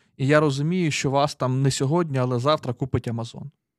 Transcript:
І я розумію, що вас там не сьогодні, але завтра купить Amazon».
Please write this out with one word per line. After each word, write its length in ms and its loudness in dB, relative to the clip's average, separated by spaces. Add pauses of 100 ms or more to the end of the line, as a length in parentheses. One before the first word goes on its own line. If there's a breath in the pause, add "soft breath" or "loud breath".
(180)
І 100 -2
я 120 6
розумію, 520 0
що 200 -2
вас 240 0
там 260 -2
не 100 4
сьогодні, 460 0
але 220 0
завтра 340 0
купить 340 -4
Amazon». 360 -8 (360)